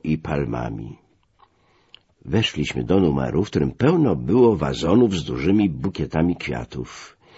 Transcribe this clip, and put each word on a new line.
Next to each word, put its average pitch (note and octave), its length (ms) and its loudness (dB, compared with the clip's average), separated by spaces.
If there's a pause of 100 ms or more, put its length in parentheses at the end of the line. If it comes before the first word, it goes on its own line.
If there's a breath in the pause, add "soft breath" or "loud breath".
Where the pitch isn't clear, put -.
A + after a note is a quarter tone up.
i D#2 140 0
palmami. A#1 800 -6 (1300 soft breath)
Weszliśmy D2 600 -2
do F#2 160 4
numeru, C#2 440 2
w - 20 -4
którym - 240 0
pełno C#3 460 2
było G#2+ 400 4
wazonów D#2+ 580 2
z D#2+ 100 -4
dużymi F#2 460 2
bukietami D#2+ 640 -2
kwiatów. - 840 -12 (200 loud breath)